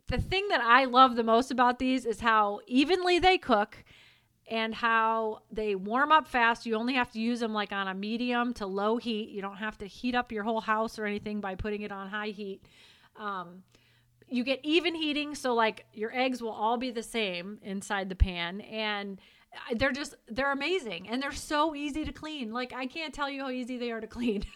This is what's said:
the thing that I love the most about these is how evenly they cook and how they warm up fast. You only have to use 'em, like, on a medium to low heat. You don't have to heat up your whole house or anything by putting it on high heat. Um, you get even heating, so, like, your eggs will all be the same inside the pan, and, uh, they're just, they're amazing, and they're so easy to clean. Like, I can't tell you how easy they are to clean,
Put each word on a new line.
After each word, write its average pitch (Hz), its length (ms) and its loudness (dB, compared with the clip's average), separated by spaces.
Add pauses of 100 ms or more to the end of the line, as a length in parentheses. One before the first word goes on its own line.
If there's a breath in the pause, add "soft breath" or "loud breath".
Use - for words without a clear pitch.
the 254 120 -2
thing 392 280 0
that 320 140 2
I 240 240 8
love 247 300 8
the 233 80 2
most 233 280 4
about 247 260 4
these 254 280 0
is 208 160 -4
how 214 440 4
evenly 349 540 4
they 370 180 6
cook - 460 0 (640 loud breath)
and 226 240 -4
how 226 800 2
they 208 240 -2
warm 233 360 2
up 311 160 6
fast. 233 380 2
You 220 100 0
only 247 200 0
have 247 160 0
to 220 80 -6
use 233 240 0
'em, 220 100 -2
like, 208 180 -2
on 196 160 -4
a 190 60 -4
medium 240 600 -2
to 208 100 -6
low 202 320 0
heat. 226 320 -4
You 196 140 -8
don't 196 140 -10
have 214 200 -6
to 208 80 -12
heat 247 300 -4
up 247 160 -2
your 214 120 -4
whole 220 180 0
house 220 360 0
or 214 80 -4
anything 208 340 -4
by 196 140 -4
putting 208 300 -4
it 208 80 -8
on 196 180 -10
high 214 200 -6
heat. 196 360 -10 (500 loud breath)
Um, 185 460 -8 (640 soft breath)
you 247 160 -2
get 262 200 -2
even 330 320 2
heating, 294 400 -2
so, 247 180 -2
like, 220 400 2
your 220 220 -6
eggs 254 260 0
will 226 80 -4
all 220 280 2
be 254 120 -4
the 226 140 -6
same 202 580 -4
inside 196 480 -4
the 185 60 -8
pan, 180 460 0
and, 208 600 -6 (320 soft breath)
uh, - 220 -6
they're 269 160 2
just, 285 240 -6 (120)
they're 262 240 0
amazing, 277 580 -2
and 247 120 -2
they're 285 100 -4
so 302 440 0
easy 294 280 -4
to 294 80 -6
clean. 294 400 -8
Like, 247 220 -6
I 254 140 -6
can't 311 260 -8
tell 285 160 -4
you 277 140 -6
how 262 80 -6
easy 254 260 -6
they 240 140 -4
are 226 100 -6
to 220 60 -8
clean, 220 380 -2 (100)